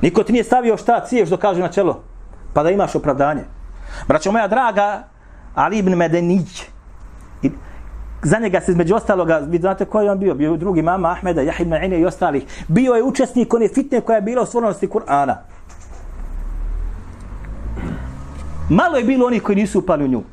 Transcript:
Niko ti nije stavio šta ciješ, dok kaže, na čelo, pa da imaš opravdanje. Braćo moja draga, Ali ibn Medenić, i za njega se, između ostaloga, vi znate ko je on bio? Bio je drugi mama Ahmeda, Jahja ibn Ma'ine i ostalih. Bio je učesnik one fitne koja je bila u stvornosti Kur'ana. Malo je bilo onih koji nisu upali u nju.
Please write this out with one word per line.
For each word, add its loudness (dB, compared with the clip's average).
Niko 4
ti 0
nije 4
stavio 4
šta 2
ciješ, 2
dok 2
kaže, 2
na 0
čelo, 0
pa 4
da 4
imaš 0
opravdanje. 0
Braćo 2
moja 2
draga, 2
Ali 2
ibn 2
Medenić, 2
i 2
za 2
njega 2
se, -2
između 4
ostaloga, 2
vi -2
znate 0
ko 0
je 2
on 0
bio? 2
Bio 0
je -2
drugi 0
mama 0
Ahmeda, -2
Jahja -2
ibn -2
Ma'ine 0
i 6
ostalih. -2
Bio 4
je 4
učesnik 2
one 4
fitne 0
koja 2
je 2
bila 0
u 0
stvornosti -2
Kur'ana. 0
Malo 4
je 2
bilo 4
onih 0
koji 2
nisu 2
upali 0
u 0
nju. 0